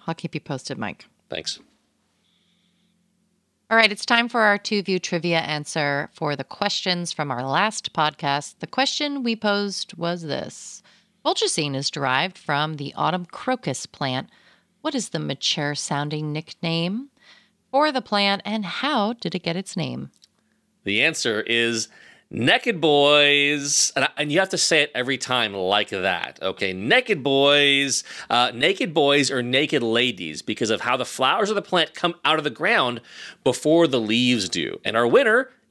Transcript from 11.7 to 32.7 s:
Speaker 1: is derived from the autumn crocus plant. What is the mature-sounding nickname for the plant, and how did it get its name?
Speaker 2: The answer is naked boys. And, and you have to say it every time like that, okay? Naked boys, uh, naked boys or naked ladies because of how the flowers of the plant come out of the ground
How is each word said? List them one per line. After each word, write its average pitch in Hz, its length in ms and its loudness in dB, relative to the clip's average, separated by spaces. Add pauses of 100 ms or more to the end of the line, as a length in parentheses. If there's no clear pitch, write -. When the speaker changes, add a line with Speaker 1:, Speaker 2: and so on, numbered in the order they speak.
Speaker 1:
is 135 160 -4
derived 143 480 0
from 151 380 -2
the 143 200 -10
autumn 170 300 -2
crocus - 600 -4
plant. 131 440 -4 (520)
What 302 120 -4
is 247 160 -4
the 160 100 -4
mature-sounding 147 1120 -4
nickname 170 800 -4 (600)
for 294 220 2
the 262 80 -2
plant, 202 420 0
and 214 220 -4
how 233 480 -2
did 196 200 -6
it 180 80 -4
get 165 140 -4
its 190 220 -8
name? 127 340 -6 (720)
Speaker 2:
The 101 180 2
answer 131 380 0
is 117 480 0 (420)
naked 170 520 0
boys. 143 1120 4
And, 139 220 0
and 147 160 -2
you 170 60 4
have 190 100 0
to 180 80 -4
say 156 240 4
it 147 120 0
every 123 240 -2
time 120 360 -2
like 98 380 0
that, 92 500 -2
okay? 95 320 -2
Naked 165 500 0
boys, 139 800 4 (260)
uh, 120 240 4
naked 156 400 0
boys 143 380 4
or 131 100 -2
naked 131 400 0
ladies 113 600 -2
because 110 300 -2
of 107 100 0
how 123 160 0
the 123 80 -4
flowers 180 440 0
of 214 60 -2
the 196 60 -2
plant 170 320 -2
come 170 220 -2 (100)
out 156 120 2
of 156 60 -4
the 147 60 0
ground 139 500 0 (460)